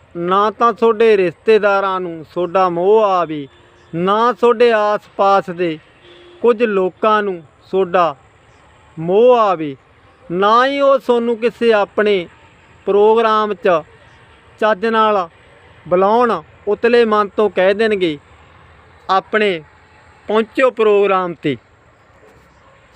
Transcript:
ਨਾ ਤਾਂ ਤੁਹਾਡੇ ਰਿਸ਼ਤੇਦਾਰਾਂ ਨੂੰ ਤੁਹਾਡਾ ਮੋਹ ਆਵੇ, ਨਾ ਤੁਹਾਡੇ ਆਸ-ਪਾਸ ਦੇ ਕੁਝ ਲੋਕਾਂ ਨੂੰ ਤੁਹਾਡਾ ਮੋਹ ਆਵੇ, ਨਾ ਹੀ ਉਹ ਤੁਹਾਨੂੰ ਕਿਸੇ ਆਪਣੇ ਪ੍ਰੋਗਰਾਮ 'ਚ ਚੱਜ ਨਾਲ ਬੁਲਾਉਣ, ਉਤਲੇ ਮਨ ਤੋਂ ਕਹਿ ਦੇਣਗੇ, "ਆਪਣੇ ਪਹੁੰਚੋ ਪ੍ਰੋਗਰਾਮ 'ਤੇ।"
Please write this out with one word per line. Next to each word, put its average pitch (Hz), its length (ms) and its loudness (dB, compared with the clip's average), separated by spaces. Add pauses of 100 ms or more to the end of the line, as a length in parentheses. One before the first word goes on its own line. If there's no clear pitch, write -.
(160)
ਨਾ 190 340 0
ਤਾਂ 233 220 0
ਤੁਹਾਡੇ 220 440 2
ਰਿਸ਼ਤੇਦਾਰਾਂ 196 840 0
ਨੂੰ 165 340 -12
ਤੁਹਾਡਾ 180 340 0
ਮੋਹ 190 340 2
ਆਵੇ, 160 460 -2 (460)
ਨਾ 208 380 0
ਤੁਹਾਡੇ 240 400 2
ਆਸ-ਪਾਸ 208 800 0
ਦੇ 170 280 -6 (640)
ਕੁਝ 233 200 0
ਲੋਕਾਂ 208 600 0
ਨੂੰ 185 200 -8 (280)
ਤੁਹਾਡਾ 180 460 0 (840)
ਮੋਹ 208 380 2
ਆਵੇ, 165 400 -2 (560)
ਨਾ 214 340 2
ਹੀ 277 140 -4
ਉਹ 277 180 2
ਤੁਹਾਨੂੰ 240 380 -2
ਕਿਸੇ 233 360 -2
ਆਪਣੇ 202 560 -2 (580)
ਪ੍ਰੋਗਰਾਮ 214 680 2
'ਚ 175 280 0 (800)
ਚੱਜ 214 260 -2
ਨਾਲ 214 420 0 (600)
ਬੁਲਾਉਣ, 196 540 0 (260)
ਉਤਲੇ 233 360 2
ਮਨ 208 240 0
ਤੋਂ 208 220 -2
ਕਹਿ 190 240 0
ਦੇਣਗੇ, 196 440 -2 (920)
"ਆਪਣੇ 190 520 -2 (680)
ਪਹੁੰਚੋ 226 420 0
ਪ੍ਰੋਗਰਾਮ 196 640 0
'ਤੇ।" 139 220 -6 (1400)